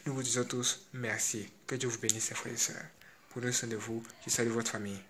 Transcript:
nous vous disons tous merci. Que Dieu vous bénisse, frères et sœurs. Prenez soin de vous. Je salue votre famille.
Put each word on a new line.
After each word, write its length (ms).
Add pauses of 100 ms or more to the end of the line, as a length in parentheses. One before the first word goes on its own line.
nous 100
vous 80
disons 220
tous 360 (120)
merci. 560 (180)
Que 100
Dieu 120
vous 100
bénisse, 360
frères 180
et 40
sœurs. 200 (540)
Prenez 220
soin 160
de 80
vous. 260 (240)
Je 40
salue 200
votre 200
famille. 280 (120)